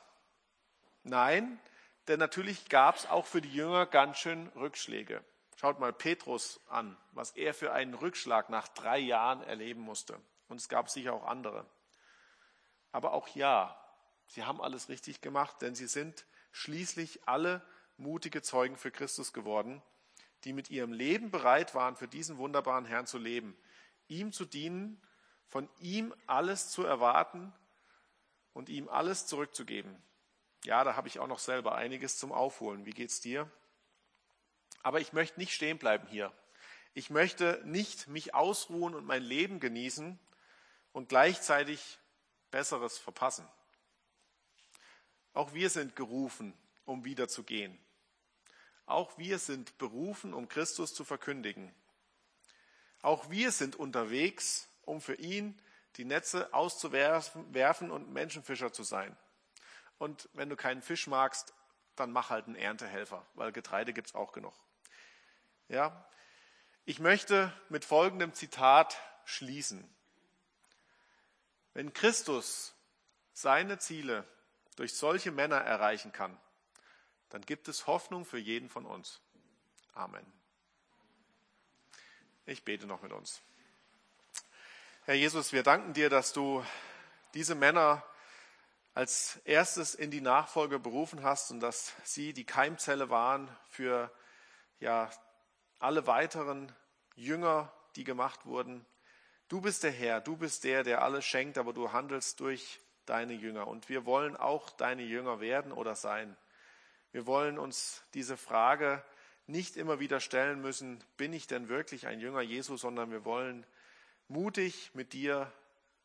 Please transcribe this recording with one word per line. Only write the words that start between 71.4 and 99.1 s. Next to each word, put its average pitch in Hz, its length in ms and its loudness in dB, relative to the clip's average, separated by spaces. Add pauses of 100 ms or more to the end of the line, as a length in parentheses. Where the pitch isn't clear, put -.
Wenn 143 200 -8
Christus - 800 2 (580)
seine 175 460 4
Ziele 135 480 -4 (480)
durch 123 180 -6
solche 175 380 0
Männer 143 260 2
erreichen 107 540 2
kann, 95 260 -6 (920)
dann 101 120 -12
gibt 147 280 -8
es - 180 -8
Hoffnung 175 380 -2
für 131 120 -8
jeden 117 320 -4
von - 160 -12
uns. 104 360 -14 (720)
Amen. 98 320 -10 (2250)
Ich 139 200 -10
bete 101 220 -4
noch 98 140 -8
mit 98 120 -12
uns. - 280 -12 (1600)
Herr 139 100 4
Jesus, 151 380 4
wir 131 100 4
danken 156 300 8
dir, 147 160 6
dass 135 240 6
du 139 320 0 (680)
diese 160 220 -2
Männer 147 480 8 (920)
als - 520 0
erstes 160 500 4
in 151 160 -4
die 147 80 -4
Nachfolge 139 600 4
berufen 135 440 -4
hast 139 280 2
und 120 100 -8
dass - 320 -4 (100)
sie 147 300 -6
die 127 120 -10
Keimzelle 139 640 2
waren 131 400 2 (200)
für, 123 420 0 (680)
ja, 113 300 2 (680)
alle 139 280 2
weiteren 139 640 2 (440)
Jünger, 156 560 2 (240)
die 135 80 -10
gemacht 127 420 -2
wurden. 123 400 -6 (640)